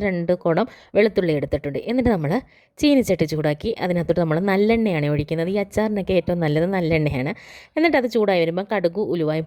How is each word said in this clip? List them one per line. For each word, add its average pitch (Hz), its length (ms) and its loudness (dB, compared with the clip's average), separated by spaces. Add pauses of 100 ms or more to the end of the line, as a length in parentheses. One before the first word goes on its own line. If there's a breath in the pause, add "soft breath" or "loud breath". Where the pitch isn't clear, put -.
രണ്ട് 175 260 -2 (100)
കുടം 175 240 0 (300 loud breath)
വെളുത്തുള്ളി 185 420 2
എടുത്തിട്ടുണ്ട്. 143 400 -4 (120)
എന്നിട്ട് 240 260 2
നമ്മൾ 151 160 -2 (500 soft breath)
ചീനിച്ചട്ടി 233 500 4
ചൂടാക്കി 151 380 -2 (140)
അതിനകത്തോട്ട് 175 400 0
നമ്മൾ 156 140 0 (120)
നല്ലെണ്ണയാണ് 202 640 2
ഒഴിക്കുന്നത്. 160 400 -2
ഈ 208 100 -2
അച്ചാറിനൊക്കെ 202 560 -2
ഏറ്റവും 175 240 -2
നല്ലത് 156 320 2
നല്ലെണ്ണയാണ്. 156 560 0 (460 loud breath)
എന്നിട്ട് 311 240 2
അത് 247 140 -2
ചൂടായി 196 280 2
വരുമ്പോൾ 175 300 -2
കടുക് 180 280 -2 (120)
ഉലുവായും 160 340 -2